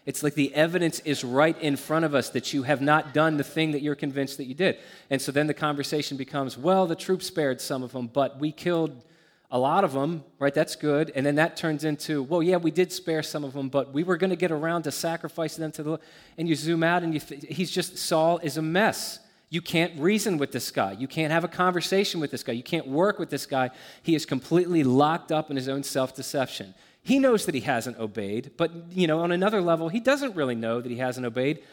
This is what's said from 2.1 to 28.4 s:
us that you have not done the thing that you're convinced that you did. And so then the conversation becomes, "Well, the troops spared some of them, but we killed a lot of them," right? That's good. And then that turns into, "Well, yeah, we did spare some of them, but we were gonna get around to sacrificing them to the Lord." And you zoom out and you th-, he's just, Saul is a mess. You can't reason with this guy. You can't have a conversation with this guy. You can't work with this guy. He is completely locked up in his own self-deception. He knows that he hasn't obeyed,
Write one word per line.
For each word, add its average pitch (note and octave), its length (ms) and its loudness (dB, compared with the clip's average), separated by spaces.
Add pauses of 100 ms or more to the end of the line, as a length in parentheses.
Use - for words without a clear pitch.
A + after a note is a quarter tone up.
us B2 140 2
that - 240 -4
you C#3 100 0
have C3 160 2
not D3 340 2
done D#3 220 4
the C#3+ 80 0
thing D#3+ 280 -2
that C#3+ 100 -2
you're D3 140 -2
convinced C#3 420 -4
that C#3 80 -8
you B2+ 80 -8
did. D#3+ 240 0 (320)
And C3+ 120 0
so C#3+ 120 -4
then D3 140 2
the D3 60 0
conversation D3 640 -2
becomes, C3+ 420 -6
"Well, F#3 300 4
the E3 80 -2
troops F#3 300 -2
spared C3+ 340 0
some C3 240 -6
of A#2+ 80 -10
them, B2 160 -6
but C3 320 0
we D3+ 140 -2
killed D#3+ 500 -2 (480)
a B2+ 80 0
lot D#3 240 4
of D#3+ 80 2
them," C#3+ 320 -2 (160)
right? C#3 140 2
That's D#3 240 0
good. D3+ 380 2
And C3+ 100 0
then C#3+ 100 2
that D#3 220 2
turns D#3 260 -2
into, D3+ 400 -2
"Well, E3 180 0
yeah, F3+ 140 4
we E3+ 160 2
did F3+ 220 0
spare D#3+ 280 -4
some D3 220 -6
of C3+ 80 -6
them, C3+ 160 -6
but C3 240 0
we D3 120 0
were F3+ 120 0
gonna F3+ 220 0
get E3+ 140 0
around E3 320 -2
to D3 80 -4
sacrificing E3 720 -4
them D#3 100 -6
to D#3 100 -8
the D3 60 -4
Lord." D#3 120 -4 (360)
And E3 100 -2
you D#3+ 80 4
zoom D#3+ 260 0
out F3 220 4
and E3 100 0
you D3+ 60 -2
th-, C#3+ 300 -14
he's E3 220 -4
just, - 260 -4
Saul E3 440 2
is C#3+ 140 -4
a D#3+ 60 -2
mess. E3+ 580 0 (300)
You E3 120 -2
can't E3+ 360 0
reason G3 400 2
with C#3 140 0
this - 200 -6
guy. G2+ 200 0
You A2+ 160 -6
can't D#3 240 0
have E3 140 2
a - 20 -2
conversation F3+ 720 0
with D3 120 -2
this B2 120 -6
guy. - 80 -4
You A#2+ 120 -4
can't E3 220 -2
work F3 320 2
with E3 120 -6
this C#3+ 160 -4
guy. C3 260 0 (320)
He E3 100 2
is D3+ 120 0
completely E3 580 2
locked C#3+ 480 4
up D#3 180 -2
in D3 60 -6
his C3 140 -4
own C#3 140 -4
self-deception. C3 880 -4 (300)
He C4+ 160 4
knows B3+ 260 4
that E3+ 100 -2
he B2+ 60 -2
hasn't A#2+ 380 -2
obeyed, A2 580 -6